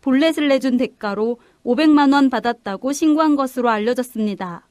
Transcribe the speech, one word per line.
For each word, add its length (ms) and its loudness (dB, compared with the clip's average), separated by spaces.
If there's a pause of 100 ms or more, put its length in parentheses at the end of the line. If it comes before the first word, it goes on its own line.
볼넷을 460 0
내준 300 0
대가로 600 -4 (260)
오백만 480 4
원 160 4
받았다고 640 -4
신고한 420 2
것으로 340 -2
알려졌습니다. 1000 -4